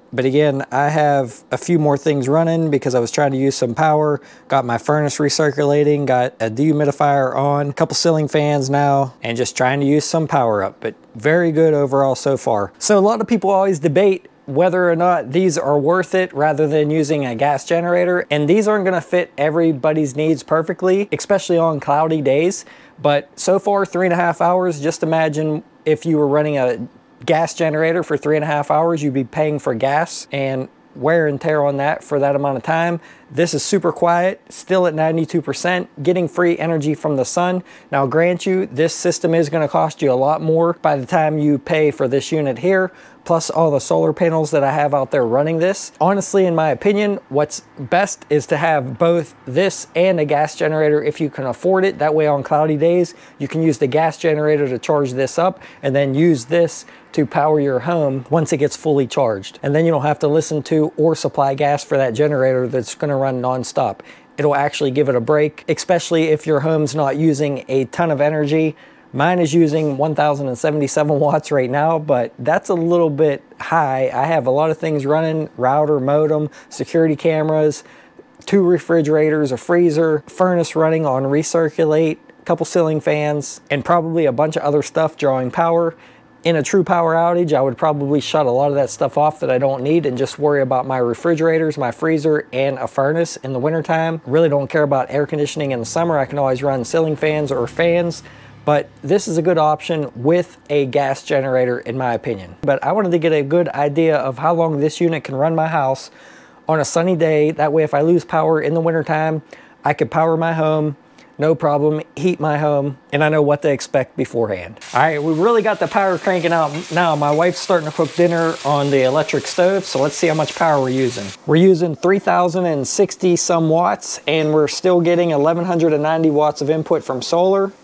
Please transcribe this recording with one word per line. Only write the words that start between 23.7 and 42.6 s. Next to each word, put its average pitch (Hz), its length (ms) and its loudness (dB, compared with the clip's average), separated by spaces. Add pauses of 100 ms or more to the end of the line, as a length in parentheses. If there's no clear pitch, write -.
three 180 200 -2
and 175 80 2
a 165 40 0
half 175 240 0
hours, 175 400 0
just 160 200 -2
imagine 156 640 -2 (220)
if 156 200 0
you 160 120 0
were 147 100 2
running 151 300 0
a 123 300 -2 (380)
gas 160 280 0
generator 160 500 0
for 151 140 -2
three 151 180 0
and 151 80 0
a 151 40 -4
half 147 220 -2
hours, 160 320 0
you'd 147 120 -2
be 135 100 -2
paying 151 360 -2
for 131 140 -4
gas 139 600 -2
and 135 340 -4 (260)
wear 160 340 2
and 139 120 -2
tear 151 260 0
on 143 120 0
that 143 260 -2
for 147 160 -2
that 143 160 2
amount 139 220 -2
of 117 60 -8
time. 165 360 -2 (340)
This 165 220 0
is 139 80 -2
super 175 280 0
quiet, 175 480 0 (100)
still 185 360 0
at 160 80 0
ninety-two 160 480 0
percent, 180 480 -4 (140)
getting 175 240 0
free 175 280 0
energy 156 380 -2
from 147 220 -2
the 127 100 0
sun. 180 380 -2 (280)
Now, 139 140 0
grant 165 400 0
you, 190 220 0
this 151 260 -2
system 170 400 -2
is 165 160 2
gonna 151 180 -2
cost 160 360 -2
you 139 80 2
a - 20 2
lot 143 260 0
more 160 340 2 (100)
by 151 140 2
the 127 100 -6
time 156 320 0
you 147 180 2
pay 156 320 0
for 135 180 -2
this 131 240 -2
unit 139 280 -2
here, 185 320 0 (340)